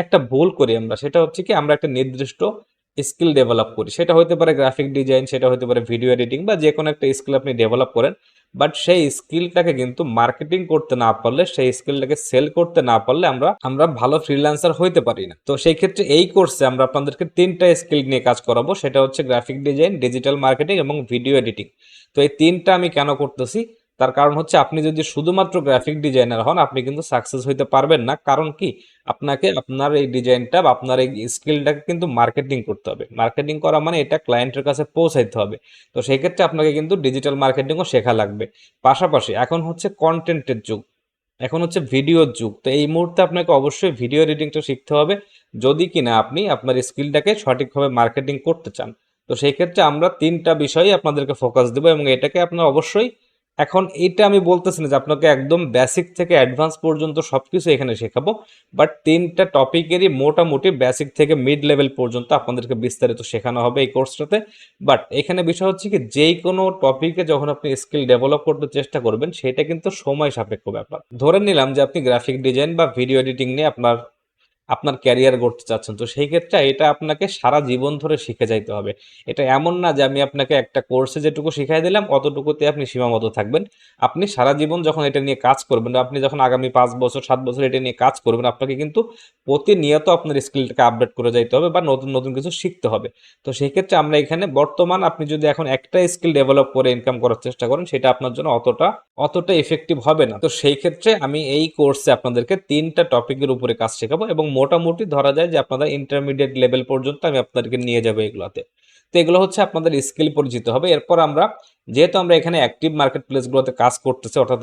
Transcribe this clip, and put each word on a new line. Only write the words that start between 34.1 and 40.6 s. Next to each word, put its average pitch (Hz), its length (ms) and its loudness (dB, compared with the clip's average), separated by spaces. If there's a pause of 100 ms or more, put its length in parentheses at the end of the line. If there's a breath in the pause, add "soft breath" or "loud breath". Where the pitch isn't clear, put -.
ক্লায়েন্টের 127 420 -2
কাছে 143 140 -2 (140)
পৌঁছাইতে 151 460 0
হবে। 104 140 -6 (380 soft breath)
তো - 120 -4
সেই 135 160 0
ক্ষেত্রে - 260 -2
আপনাকে 156 300 0
কিন্তু 160 160 -4 (120)
ডিজিটাল 135 360 -2
মার্কেটিংও 143 500 -2
শেখা 120 280 2
লাগবে। 104 240 -4 (420 soft breath)
পাশাপাশি 139 460 2 (100)
এখন 165 260 -2
হচ্ছে 170 180 -6 (160)
কনটেন্টের 160 560 -2 (100)